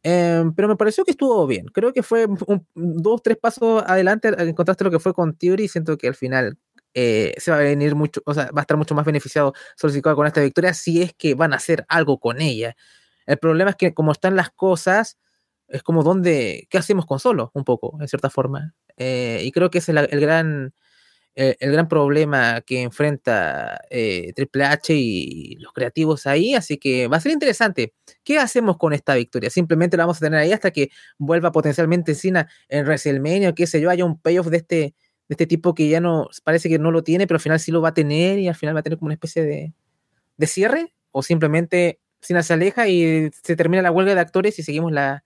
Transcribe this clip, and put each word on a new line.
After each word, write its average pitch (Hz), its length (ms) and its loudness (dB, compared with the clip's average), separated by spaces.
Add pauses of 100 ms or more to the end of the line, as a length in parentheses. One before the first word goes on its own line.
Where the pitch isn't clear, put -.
Em, 170 520 2
pero 196 120 0
me 214 100 2
pareció 220 280 0
que 370 60 0
estuvo 233 360 2
bien. 110 200 -4
Creo 233 260 -2
que 254 100 0
fue 226 220 2
un, 202 500 -4
dos, 170 480 -2
tres 226 140 2
pasos 226 500 0
adelante 190 420 2
en 175 260 0
contraste 180 280 0
a 196 40 2
lo 185 40 4
que 165 80 2
fue 185 140 0
con 165 240 0
Theory, 190 280 0
y 202 40 -4
siento 156 300 -4
que - 100 -2
al 123 60 -2
final, 127 420 -2 (380)
eh, 110 420 2
se - 140 -4
va 156 80 4
a - 20 2
venir 143 360 2
mucho, 151 280 -2
o 147 80 -4
sea, 156 140 -2
va 147 140 -4
a - 20 -8
estar 151 160 0
mucho 151 160 -2
más 147 100 0
beneficiado 147 480 0 (240)
Solo 151 160 -2
Sikoa 143 220 0
con 147 120 2
esta 156 140 0
victoria 170 320 2
si 170 300 -2
es 180 120 -4
que 147 200 -2
van 151 180 0
a 135 40 -2
hacer - 320 -2
algo 151 300 0
con 117 220 -4
ella. 117 360 -4 (500)
El 143 120 0
problema 160 320 2
es 190 60 -8
que 175 160 0
como 156 200 0
están 185 240 0
las 185 140 0
cosas, 190 680 0 (500)
es - 140 -10
como 165 200 2
dónde, 151 680 0
¿qué 185 80 0
hacemos 180 260 0
con 139 160 -4
Solo? 139 340 0
Un 139 100 -6
poco, 123 360 -4
en 147 80 -8
cierta - 220 -4
forma. 139 440 -6 (220)
Eh, 123 480 -4
y 135 80 -6
creo - 180 0
que 175 80 -2
ese 170 140 -2
es - 20 2
la, 151 80 4
el 143 180 0
gran... 147 540 -2 (640)
Eh, 135 240 0
el 135 120 0
gran 160 140 4
problema 143 760 2
que 127 220 -4
enfrenta, 101 1040 -2
eh, 95 460 -2
Triple 135 300 -2
H 147 280 0
y 98 680 -2
los - 120 -20
creativos 151 540 -2
ahí, 165 280 0
así 170 220 -2
que 127 300 0
va 139 120 0
a - 20 2
ser 277 100 -2
interesante. 226 640 -2 (300)
¿Qué 302 140 0
hacemos 233 400 0
con 156 140 0
esta 143 220 -2
victoria? 120 340 -2
¿Simplemente 170 480 0
la 165 80 2
vamos 170 120 0
a 160 100 -4
tener 156 140 2
ahí 160 120 2
hasta 208 200 0
que 139 180 -2 (280)
vuelva 165 340 0
potencialmente 160 640 0
Cena 180 320 -2 (200)
en 143 160 -2
WrestleMania 151 640 0
o 160 40 -6
qué 170 140 0
sé 160 120 0
yo, 165 100 2
haya 180 140 2
un 165 140 -2
payoff 170 300 0
de 160 80 2
este, 170 200 -2
de 151 180 -2 (400)
este 160 120 0
tipo 165 280 0
que 156 140 2
ya 160 120 4
no, 165 280 0 (140)
parece 160 260 0
que 160 120 2
no 160 100 2
lo 165 140 0
tiene, 180 240 2
pero 165 80 2
al 156 60 0
final 160 180 0
sí 160 100 -6
lo 170 100 2
va 160 100 2
a 160 40 -16
tener 165 460 2
y 185 80 -2
al 165 80 -4
final 156 180 -4
va 156 60 -2
a - 20 -14
tener 156 160 -4
como 160 80 -6
una 151 80 -4
especie 160 300 -4
de, 147 280 -6 (640)
de 156 120 2
cierre? 254 440 -2 (200)
¿O 135 100 -4
simplemente 165 800 0 (200)
Cena 175 220 0
se 160 100 -2
aleja 202 360 2
y 160 420 2 (120)
se 170 140 -2
termina 170 260 2
la 175 100 2
huelga 190 220 2
de 180 60 4
actores 185 380 0
y 170 40 -10
seguimos 156 300 -4
la 139 340 -2